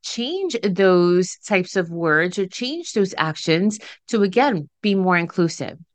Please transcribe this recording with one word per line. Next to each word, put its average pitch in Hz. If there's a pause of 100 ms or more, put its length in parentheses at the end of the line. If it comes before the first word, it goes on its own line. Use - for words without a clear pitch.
change 311
those 180 (100)
types 190
of 175
words 170
or 190
change 285
those 196
actions 170 (300)
to, 214
again, 196 (120)
be 202
more 185
inclusive. 165 (180)